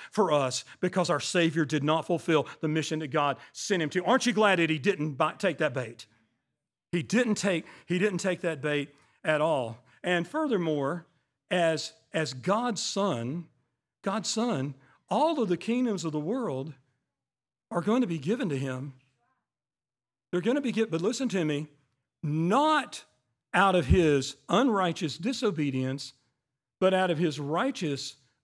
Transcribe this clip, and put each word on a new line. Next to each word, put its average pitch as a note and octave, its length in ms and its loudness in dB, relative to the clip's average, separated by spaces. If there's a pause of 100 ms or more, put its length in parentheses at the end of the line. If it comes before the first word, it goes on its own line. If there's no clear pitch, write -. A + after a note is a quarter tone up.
(120)
for F#3+ 180 2
us C3+ 340 0 (160)
because F3+ 300 0
our D3+ 80 2
Savior E3 460 2
did C#3+ 180 -2
not D#3 240 2
fulfill D#3+ 400 2 (140)
the D#3+ 80 0
mission D#3 320 -2
that D#3 80 -6
God C#3+ 300 0 (140)
sent F3+ 300 -2
him D3 80 -2
to. F3+ 140 -2
Aren't A#3+ 220 2
you A#3+ 60 2
glad G3 280 4
that E3 100 2
he D#3+ 80 0
didn't D3+ 360 -2
buy, D#3 180 0
take F3 260 -2
that D3 160 0
bait? A#2 320 -8 (840)
He E3+ 100 0
didn't G#3+ 320 2
take, F#3 320 -2 (200)
he F3+ 120 0
didn't F#3+ 200 0
take F#3 240 -4
that D#3+ 200 -4
bait D3 320 -2 (300)
at D#3 160 2
all. C3+ 380 0 (260)
And F3 240 0
furthermore, E3+ 800 -2 (440)
as, E3 420 0 (200)
as D3+ 220 -2
God's G3 460 -2
son, D#3+ 680 -4 (560)
God's G3 260 -4
son, D#3 460 -2 (340)
all D4 340 2
of G#3 60 0
the F3 80 2
kingdoms A3+ 480 -2
of D#3+ 80 -4
the D3+ 80 -2
world D#3 540 -4 (960)
are F#3 100 -2
going A3 220 2
to A#3 40 0
be E3+ 120 -2
given G3 320 -2
to C#3 60 -2
him. C3 360 -4 (1400)
They're F3 120 0
gonna B3 180 2
be C4+ 120 -2
given, A3 180 0
but E3+ 100 -2
listen A#3 300 -2
to F3+ 140 0
me, D3+ 240 -2 (540)
not A#3 840 0 (500)
out F#3+ 200 6
of E3 120 2
his D3+ 500 4 (120)
unrighteous F#3 680 2
disobedience, D3 960 -2 (680)
but F#3 120 4
out F#3 180 2
of D#3+ 80 0
his D3+ 220 0
righteous D#3 760 -4 (280)